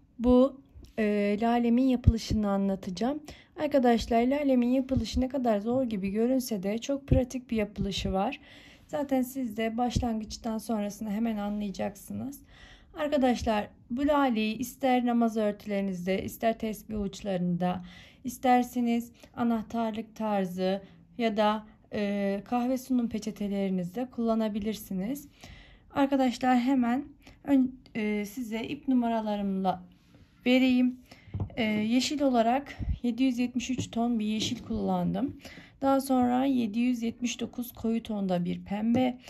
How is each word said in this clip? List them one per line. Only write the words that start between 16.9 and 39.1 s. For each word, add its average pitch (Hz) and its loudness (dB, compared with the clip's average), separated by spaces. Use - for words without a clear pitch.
uçlarında, 180 -2
isterseniz 240 0
anahtarlık 226 -2
tarzı 190 -2
ya 226 0
da, 214 2
e, 202 -2
kahve 247 0
sunum 247 0
peçetelerinizde 202 -4
kullanabilirsiniz. 220 -2
Arkadaşlar, 262 2
hemen 254 2
ön-, 262 2
e, 214 -2
size 220 -6
ip - -8
numaralarımla 208 0
vereyim. 254 4
E, 247 -2
yeşil 226 0
olarak 247 2
yedi 240 0
yüz 254 2
yetmiş 247 -2
üç - -4
ton 233 0
bir 208 -2
yeşil 214 -2
kullandım. 190 -2
Daha 269 4
sonra 254 2
yedi 240 0
yüz 240 2
yetmiş 233 -4
dokuz 240 -8
koyu 226 -2
tonda 190 0
bir 180 -4
pembe. 233 2